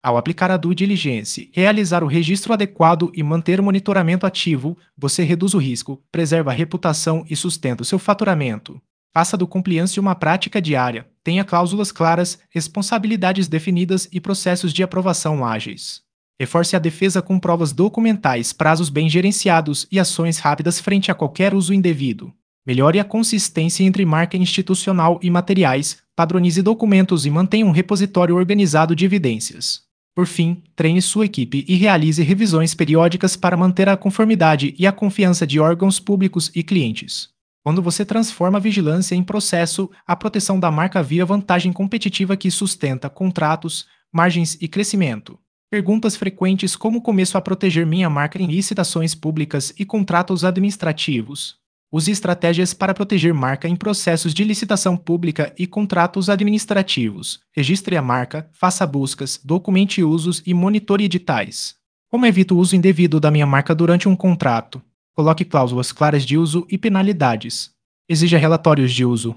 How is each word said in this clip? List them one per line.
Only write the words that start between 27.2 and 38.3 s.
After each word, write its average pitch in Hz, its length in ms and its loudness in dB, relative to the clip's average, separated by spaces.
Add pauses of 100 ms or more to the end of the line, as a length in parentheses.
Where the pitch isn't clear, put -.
e 147 40 2
mantenha 190 360 2
um 180 60 4
repositório 180 640 2
organizado 175 580 2
de 170 120 2
evidências. 143 800 -2 (300)
Por 180 140 0
fim, 170 340 -2 (140)
treine 170 260 2
sua 214 220 0
equipe 139 460 -2
e 185 60 4
realize 170 460 2
revisões 165 520 2
periódicas 170 640 2
para 180 180 0
manter 185 320 2
a 196 80 4
conformidade 170 840 2
e 180 80 0
a 196 60 4
confiança 190 560 0
de 139 100 0
órgãos 170 440 2
públicos 190 520 0
e 170 80 -2
clientes. - 720 -4 (320)
Quando 165 160 0
você 175 240 -2
transforma 208 540 0